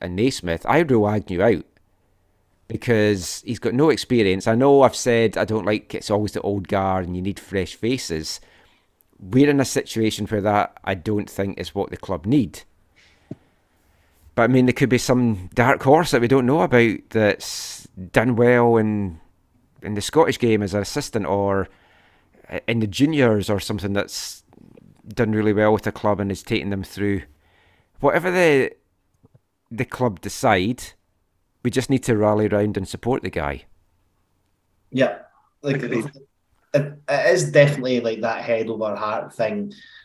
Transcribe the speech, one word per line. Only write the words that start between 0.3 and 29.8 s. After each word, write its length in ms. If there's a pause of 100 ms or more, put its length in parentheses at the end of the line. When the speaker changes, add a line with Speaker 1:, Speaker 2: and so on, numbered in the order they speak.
Speaker 1:
I 140
rule 280
Agnew 340
out 220 (1040)
because 800
he's 120
got 140
no 160
experience. 580
I 80
know 280
I've 120
said 440
I 80
don't 180
like 300
it's 160
always 220
the 100
old 260
guard 380
and 100
you 60
need 180
fresh 340
faces. 680 (760)
We're 300
in 120
a 40
situation 640
where 160
that, 420
I 100
don't 360
think, 280
is 160
what 160
the 60
club 300
need. 360 (1700)
But, 80
I 20
mean, 200
there 60
could 160
be 80
some 580
dark 280
horse 300
that 80
we 80
don't 180
know 160
about 360 (120)
that's 800 (240)
done 240
well 400
in, 440 (600)
in 120
the 60
Scottish 380
game 240
as 100
an 80
assistant 460
or 420 (1000)
in 100
the 80
juniors 640
or 80
something 340
that's 520 (640)
done 240
really 200
well 200
with 100
the 100
club 280
and 100
is 140
taking 260
them 140
through. 380 (760)
Whatever 320
the, 420 (1000)
the 140